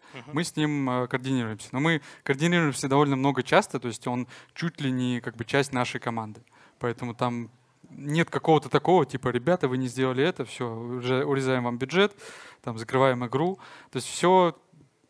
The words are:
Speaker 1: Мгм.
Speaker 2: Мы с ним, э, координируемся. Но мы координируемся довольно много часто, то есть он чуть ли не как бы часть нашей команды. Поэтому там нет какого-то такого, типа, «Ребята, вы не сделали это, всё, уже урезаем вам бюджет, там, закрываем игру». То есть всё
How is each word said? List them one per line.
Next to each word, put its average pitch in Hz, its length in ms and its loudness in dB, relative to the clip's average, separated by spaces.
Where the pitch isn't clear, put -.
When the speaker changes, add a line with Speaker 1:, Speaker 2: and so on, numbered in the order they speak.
Speaker 1:
Мгм. 127 180 -16
Speaker 2:
Мы 151 100 -2
с - 140 -8
ним, 147 320 0
э, 123 180 0
координируемся. 123 680 -4
Но 131 80 -2
мы 160 200 2
координируемся 151 680 0
довольно 139 280 4
много 131 260 0
часто, 151 360 4
то 120 100 -6
есть - 180 -8
он 123 200 -4
чуть - 260 -6
ли 139 100 0
не 123 300 0
как 117 160 -10
бы 113 80 -8
часть 139 280 0
нашей 123 280 -2
команды. 110 400 -6
Поэтому 120 360 -4
там 120 360 -4
нет 147 400 0
какого-то 151 400 2
такого, 156 360 4
типа, 127 220 -6
«Ребята, 127 400 0
вы 127 80 -2
не 131 120 -2
сделали 131 360 0
это, 160 200 -2
всё, 113 320 -8
уже 123 480 -2
урезаем 131 400 0
вам 120 140 -4
бюджет, 165 380 0
там, 113 160 -8
закрываем 127 480 2
игру». 151 320 -2
То 135 80 -8
есть - 100 -6
всё 180 500 4